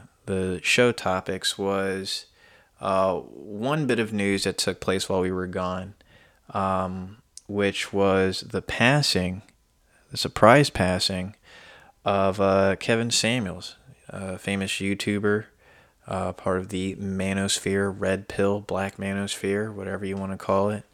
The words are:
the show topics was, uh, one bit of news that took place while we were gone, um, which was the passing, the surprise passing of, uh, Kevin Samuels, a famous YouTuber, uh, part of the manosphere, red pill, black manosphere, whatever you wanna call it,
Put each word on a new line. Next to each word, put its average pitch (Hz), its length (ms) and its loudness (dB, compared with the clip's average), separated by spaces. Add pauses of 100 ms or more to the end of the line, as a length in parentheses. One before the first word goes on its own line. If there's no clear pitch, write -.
(280)
the 92 340 -2
show 123 300 4
topics 92 680 -2
was, 98 680 -2 (520)
uh, 95 360 2
one 104 720 -4
bit 123 100 2
of 110 160 -2
news 101 300 0
that 95 160 -2
took 92 200 -2
place 95 300 -2
while 95 120 0
we 90 100 0
were 92 160 -4
gone, 92 480 -6 (560)
um, 95 640 -2 (320)
which 101 440 -2
was 95 500 2
the - 200 -6
passing, 110 800 2 (720)
the - 60 -8
surprise 131 520 8
passing 92 640 0 (720)
of, 98 340 2
uh, 98 360 4
Kevin 117 340 0
Samuels, 113 680 -2 (320)
a 95 300 -8
famous 98 360 -4
YouTuber, 104 720 0 (600)
uh, 92 280 -4
part 92 260 -2
of 95 100 -8
the 95 280 -4
manosphere, 98 920 -2
red 95 360 -2
pill, 101 320 0
black 98 380 -6
manosphere, 98 760 -4
whatever 98 320 -6
you 98 100 -4
wanna 95 220 -6
call 98 320 2
it, 104 140 -4 (100)